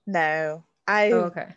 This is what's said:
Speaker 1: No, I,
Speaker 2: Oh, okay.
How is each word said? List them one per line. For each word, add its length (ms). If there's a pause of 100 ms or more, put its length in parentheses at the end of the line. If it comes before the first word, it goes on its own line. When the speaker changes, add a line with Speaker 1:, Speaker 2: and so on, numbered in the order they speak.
Speaker 1:
No, 580 (220)
I, 260
Speaker 2:
Oh, 120
okay. 320